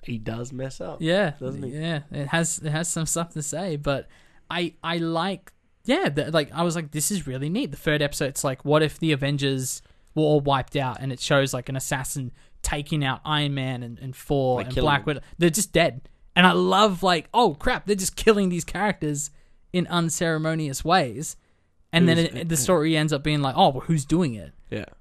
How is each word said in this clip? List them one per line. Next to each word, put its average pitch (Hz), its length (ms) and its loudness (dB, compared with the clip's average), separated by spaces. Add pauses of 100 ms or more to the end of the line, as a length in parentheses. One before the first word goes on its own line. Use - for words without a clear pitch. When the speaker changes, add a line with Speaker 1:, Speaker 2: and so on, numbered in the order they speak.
Speaker 1:
he 120 160 -6
does 113 340 -8
mess 131 300 -10
up, 175 180 -10
Speaker 2:
Yeah, 175 300 2 (100)
Speaker 1:
doesn't 135 220 -8
he? 131 80 -8
Speaker 2:
yeah. 156 300 -4 (120)
It 143 160 -6
has, 165 300 -2
it 156 100 -6
has 156 180 -2
some 160 200 -4
stuff 165 260 -4
to 156 80 -8
say, 160 360 -6
but 143 320 -4 (420)
I, 170 240 -2 (100)
I 170 140 -2
like, 165 560 -2 (300)
yeah, 311 260 2
the, 143 200 -2
like, 156 220 2
I 151 100 -2
was 170 140 0
like, 160 140 -6
"This 147 200 -2
is 185 160 -2
really 135 220 -4
neat." 202 220 -2
The 139 80 -12
third 151 240 0
episode, 143 240 -2
it's - 180 -6
like, 135 180 -4
what 151 200 4
if 151 160 -2
the 160 140 2
Avengers 135 680 -2 (340)
were 156 80 2
all 151 200 4
wiped 139 340 0
out, 127 240 -2
and 131 120 -6
it 120 80 -8
shows, 139 340 2
like, 127 160 -6
an 135 60 -4
assassin 131 540 -4 (300)
taking 147 460 -2
out 131 180 -2
Iron 147 300 0
Man 131 280 -4
and, 117 160 -12
and 127 160 -10
Thor 131 420 0
Speaker 1:
Like, 123 100 -2
Speaker 2:
and 127 80 -6
Speaker 1:
killing 151 120 2
Speaker 2:
Black 143 200 4
Speaker 1:
them. 151 80 -2
Speaker 2:
Widow. 127 60 -10 (180)
They're 170 100 6
just - 240 0
dead, 160 300 2 (320)
and 180 120 8
I 180 60 8
love, 185 500 4
like, 180 300 2
"Oh 226 220 4
crap, 226 320 -2
they're 202 100 0
just 185 200 -6
killing 202 340 4
these 170 140 -4
characters 160 680 -4 (420)
in 180 140 0
unceremonious 160 1000 -2
ways," 156 520 0 (540)
and 170 160 4
then 165 120 6
Speaker 1:
Who's 165 160 4
Speaker 2:
it, 165 160 -6
the 165 80 0
story 160 400 2
ends 156 160 2
up 143 80 -4
being 151 180 0
like, 135 160 0
"Oh, 175 140 6
well, 131 100 -4
who's 156 240 0
doing 156 300 0
it?" 80 180 -14 (160)
Speaker 1:
Yeah. 107 160 -6 (160)